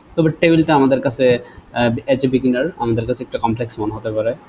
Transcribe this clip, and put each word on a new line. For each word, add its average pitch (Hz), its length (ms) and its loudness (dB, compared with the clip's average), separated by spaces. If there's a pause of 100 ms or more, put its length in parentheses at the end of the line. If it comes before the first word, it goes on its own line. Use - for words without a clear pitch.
(160)
তবে 160 140 2
টেবিলটা 160 440 2
আমাদের 135 260 4
কাছে, 123 380 2 (360)
আহ, 120 380 0
as 127 80 0
a 135 80 0
beginner 127 400 0 (100)
আমাদের 113 280 -2
কাছে 123 180 -4
একটা 117 140 -10
কমপ্লেক্স 113 420 -4
মনে 107 140 -4
হতে 110 160 -8
পারে, 107 240 -4 (140)